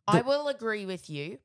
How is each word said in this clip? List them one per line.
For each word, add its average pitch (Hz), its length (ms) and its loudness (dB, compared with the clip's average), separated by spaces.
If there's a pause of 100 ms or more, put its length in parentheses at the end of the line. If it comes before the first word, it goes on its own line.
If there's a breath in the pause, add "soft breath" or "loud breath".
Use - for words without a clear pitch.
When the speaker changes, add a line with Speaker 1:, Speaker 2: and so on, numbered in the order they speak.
Speaker 1:
I 208 160 6
Speaker 2:
the 247 60 -2
Speaker 1:
will 285 200 2
agree 220 380 -4
with 185 220 -8
you, 151 360 -8